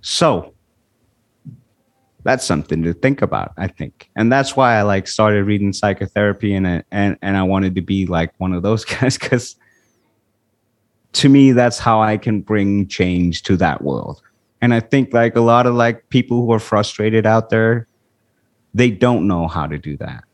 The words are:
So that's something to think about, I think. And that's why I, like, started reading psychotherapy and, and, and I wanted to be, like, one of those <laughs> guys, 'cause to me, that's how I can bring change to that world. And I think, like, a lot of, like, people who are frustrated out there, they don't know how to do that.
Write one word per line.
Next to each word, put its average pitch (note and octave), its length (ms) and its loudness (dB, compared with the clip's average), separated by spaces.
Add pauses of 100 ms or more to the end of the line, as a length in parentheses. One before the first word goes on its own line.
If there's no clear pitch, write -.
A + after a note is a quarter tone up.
So C3 520 -2 (1700)
that's B2+ 220 -2
something D#2+ 380 -4
to E2+ 100 -2
think C3+ 280 -2
about, G#1+ 360 -4
I F2+ 100 -6
think. - 480 -14
And A2+ 160 0
that's C3+ 240 0
why B2 200 2
I, G#2 80 2
like, G2 260 0
started G#2 340 2
reading G2+ 300 -2
psychotherapy G2+ 800 -2
and, F#2 380 -2
and, G2+ 300 -2
and G2 160 -2
I F#2+ 60 0
wanted F#2+ 320 0
to F#2 60 -2
be, G2 240 -4
like, E2 320 -2
one F#2 160 -4
of F2 100 -6
those G#2+ 220 -2
<laughs> - 80 -10
guys, C3 240 -2
'cause - 400 -4 (1600)
to - 160 2
me, C3+ 220 8
that's B2 280 2
how A2 220 2
I G#2+ 140 0
can G#2+ 260 -2
bring G2+ 460 0
change F2 560 -2
to F#2+ 140 0
that E2 260 0
world. - 380 -8 (400)
And A#2+ 120 2
I A2+ 60 2
think, B2+ 340 0
like, A#2 220 2
a A#2 60 2
lot A#2 260 4
of, A#2+ 80 0
like, A#2 340 0
people A#2+ 360 0
who A#2 80 2
are A2 60 2
frustrated G#2+ 680 0
out A2 240 2
there, A2+ 380 0 (880)
they B2 160 4
don't G#2+ 380 0
know F2 220 0
how D#2 180 -6
to D2+ 100 -8
do C#2+ 200 -10
that. - 260 -12 (100)